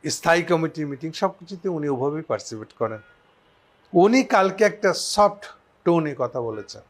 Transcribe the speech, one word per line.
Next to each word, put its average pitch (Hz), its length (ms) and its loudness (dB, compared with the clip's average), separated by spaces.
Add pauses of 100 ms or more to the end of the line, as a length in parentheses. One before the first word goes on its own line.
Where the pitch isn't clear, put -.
স্থায়ী 170 360 2
কমিটির 160 440 -2
মিটিং, 143 260 -10
সব 190 160 -2
কিছুতে 190 400 -10
উনি 156 200 -4
ওভাবেই 143 340 -4
পার্টিসিপেট 107 500 -8
করেন। 110 260 -6 (920)
উনি 220 300 6
কালকে 190 420 2
একটা 202 300 0
সফট - 520 2 (380)
টোনে 160 340 2
কথা 127 220 -4
বলেছেন। 110 500 -10